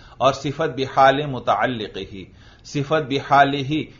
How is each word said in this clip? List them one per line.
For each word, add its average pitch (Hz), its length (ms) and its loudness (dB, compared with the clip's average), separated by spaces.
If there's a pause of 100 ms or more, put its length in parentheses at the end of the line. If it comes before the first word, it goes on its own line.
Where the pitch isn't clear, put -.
(220)
और 135 120 4
सिफत 151 360 -4
बिहाल 135 560 2
मुताल्लिक 117 720 -2
ही, 95 380 -12 (300)
सिफत 147 380 -2
बिहाली 139 600 2
ही, 143 260 -4 (100)